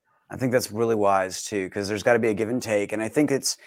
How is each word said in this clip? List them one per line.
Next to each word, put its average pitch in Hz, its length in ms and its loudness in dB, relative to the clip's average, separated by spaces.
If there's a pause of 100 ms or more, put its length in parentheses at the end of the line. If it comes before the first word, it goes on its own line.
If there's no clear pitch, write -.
(320)
I - 40 -8
think 117 160 0
that's 120 180 2
really 113 240 0
wise 98 500 2
too, 95 260 -4
'cause 101 180 -4
there's 104 160 -4
gotta 120 140 6
be 113 100 2
a 110 60 2
give 107 140 -2
and 123 140 -4
take. 104 300 -2
And 107 100 -4
I 113 60 -4
think 147 220 2
it's, - 260 -2 (100)